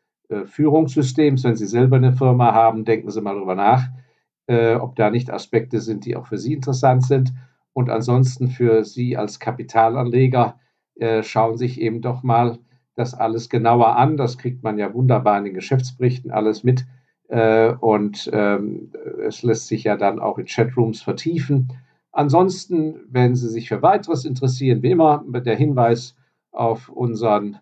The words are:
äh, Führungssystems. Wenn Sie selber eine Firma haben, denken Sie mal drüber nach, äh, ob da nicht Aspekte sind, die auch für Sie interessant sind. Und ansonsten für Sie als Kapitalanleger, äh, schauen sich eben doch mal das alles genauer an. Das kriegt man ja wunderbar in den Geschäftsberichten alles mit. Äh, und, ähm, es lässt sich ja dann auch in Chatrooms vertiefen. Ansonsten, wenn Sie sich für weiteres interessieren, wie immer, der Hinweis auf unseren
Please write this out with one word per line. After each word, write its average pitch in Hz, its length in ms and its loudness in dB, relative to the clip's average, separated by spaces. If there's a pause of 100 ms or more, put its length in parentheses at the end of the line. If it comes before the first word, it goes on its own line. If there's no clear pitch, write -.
(280)
äh, 101 160 -6
Führungssystems. 147 1000 0
Wenn 117 120 2
Sie 104 100 -6
selber 127 300 4
eine 127 160 4
Firma 123 420 4
haben, 113 300 4
denken 107 260 0
Sie 104 100 -6
mal 101 140 -6
drüber 95 200 -4
nach, 113 340 2 (580)
äh, 117 280 2
ob - 220 -6
da 107 140 2
nicht 123 200 -4
Aspekte 113 500 -4
sind, 107 240 -8
die 117 120 -6
auch - 100 -14
für 104 120 -10
Sie 120 160 -4
interessant 131 500 2
sind. 131 280 0 (400)
Und 123 180 -2
ansonsten 123 580 0
für 113 360 2
Sie 123 320 -6
als 107 220 -8
Kapitalanleger, 120 1200 0 (380)
äh, 113 260 0
schauen 113 340 0
sich 120 240 -4
eben 117 200 -2
doch 123 220 -6
mal 120 360 2 (360)
das 117 200 -6
alles 113 340 -4
genauer 117 480 4
an. 147 200 2
Das 127 220 -4
kriegt - 240 -8
man 107 160 -4
ja 101 140 -4
wunderbar 113 460 2
in 101 60 -4
den 95 100 -8
Geschäftsberichten - 760 -2
alles 107 340 -2
mit. 127 200 2 (440)
Äh, 113 520 4
und, 104 520 0
ähm, 101 600 -2 (320)
es 107 200 -6
lässt 110 240 0
sich 107 160 -6
ja 104 120 0
dann 101 220 -2
auch 101 200 -4
in 90 80 -10
Chatrooms 113 540 0
vertiefen. 131 720 -2 (380)
Ansonsten, 156 840 0 (120)
wenn 127 280 2
Sie 123 120 -2
sich 117 200 -8
für 110 140 -4
weiteres 165 420 0
interessieren, 131 580 -2
wie 135 80 2
immer, 156 380 4
der 120 260 -2
Hinweis 120 640 0 (340)
auf 117 380 -4
unseren 107 720 -2